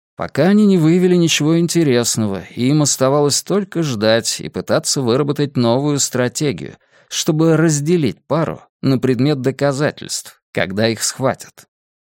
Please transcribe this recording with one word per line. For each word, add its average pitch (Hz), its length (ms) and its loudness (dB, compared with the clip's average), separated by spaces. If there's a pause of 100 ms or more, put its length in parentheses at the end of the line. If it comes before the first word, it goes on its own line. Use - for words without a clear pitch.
(160)
Пока 107 280 -2
они 208 200 4
не 196 140 4
выявили 180 360 4
ничего 165 440 2
интересного, 120 840 0 (120)
и 123 140 -2
им 151 120 2
оставалось 143 600 0
только 185 400 -4
ждать 113 580 0
и - 80 -10
пытаться 131 540 -4
выработать 139 560 -2
новую 131 420 0
стратегию, 117 760 -4 (300)
чтобы 160 500 2
разделить 151 680 0
пару 139 360 -4 (180)
на 131 180 0
предмет 131 440 0
доказательств, 135 1000 -4 (100)
когда 95 360 0
их 110 140 -4
схватят. - 640 -6 (500)